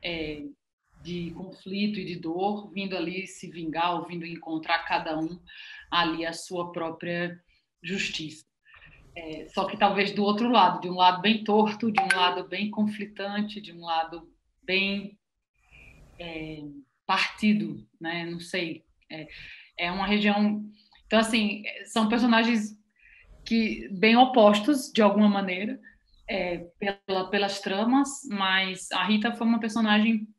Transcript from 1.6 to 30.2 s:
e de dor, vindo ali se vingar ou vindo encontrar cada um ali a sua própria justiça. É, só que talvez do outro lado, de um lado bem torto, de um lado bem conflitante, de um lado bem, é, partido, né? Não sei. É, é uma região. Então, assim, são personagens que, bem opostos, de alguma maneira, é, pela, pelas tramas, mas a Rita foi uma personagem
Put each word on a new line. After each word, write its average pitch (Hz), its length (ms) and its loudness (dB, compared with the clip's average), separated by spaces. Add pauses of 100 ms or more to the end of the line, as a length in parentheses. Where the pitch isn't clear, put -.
e 180 60 -8
de 175 100 -8
dor, 180 560 -4
vindo 190 260 -6
ali 180 300 -6
se - 220 -16
vingar 165 460 -2
ou 170 120 -6
vindo 170 180 -10
encontrar 165 540 -4
cada 170 380 -4
um 165 220 -6 (520)
ali 165 340 0
a 165 80 -4
sua 175 380 -8
própria 175 680 -6 (440)
justiça. 170 600 -8 (680)
É, 160 360 -12
só 190 160 -2
que - 120 -8
talvez 196 360 2
do 202 100 0
outro 214 260 2
lado, 208 300 6
de 180 100 -8
um 180 60 -6
lado 180 260 4
bem 214 220 2
torto, 214 480 2
de 202 80 2
um 190 160 0
lado 180 320 2
bem 202 240 -4
conflitante, 208 880 -4
de 170 140 -16
um 170 80 -16
lado 165 500 -4 (320)
bem, 196 560 -2 (960)
é, 156 460 -12 (420)
partido, 196 800 2 (140)
né? 170 260 -6
Não 170 140 -8
sei. 170 460 -8 (240)
É, 156 180 -14 (500)
é 175 140 -4
uma 190 140 -4
região. 208 600 2 (400)
Então, 214 140 4
assim, 214 440 0 (220)
são 220 220 0
personagens 226 720 4 (640)
que, 202 460 0
bem 202 260 4
opostos, 247 760 6
de 226 100 2
alguma 208 260 6
maneira, 202 500 0 (540)
é, 180 280 -2 (200)
pela, 190 500 -4
pelas 196 300 0
tramas, 233 680 0
mas 190 640 0
a 208 100 0
Rita 214 300 2
foi 233 120 -4
uma 233 140 4
personagem 220 680 2 (140)